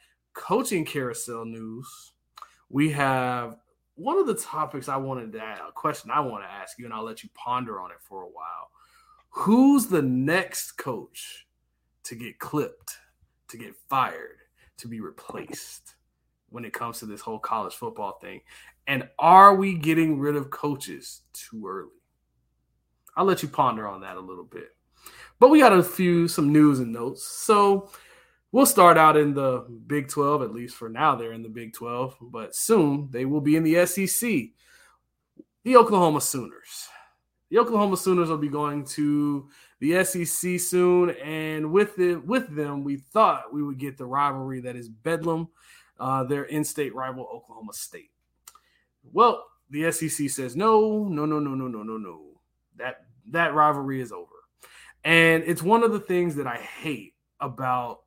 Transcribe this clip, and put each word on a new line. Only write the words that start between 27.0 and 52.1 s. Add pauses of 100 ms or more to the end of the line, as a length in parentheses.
So (600)
we'll
start
out
in
the (220)
Big
twelve,
at
least
for
now
they're
in
the
Big
twelve,
but
soon
they
will
be
in
the
S
E
C. (1120)
The
Oklahoma
Sooners. (640)
The
Oklahoma
Sooners
will
be
going
to (300)
the
S
E
C
soon,
and
with
it,
with
them,
we
thought
we
would
get
the
rivalry
that
is
Bedlam, (500)
uh,
their
in-state
rival,
Oklahoma
State. (1000)
Well, (240)
the
S
E
C
says,
"No,
no,
no,
no,
no,
no,
no,
no. (360)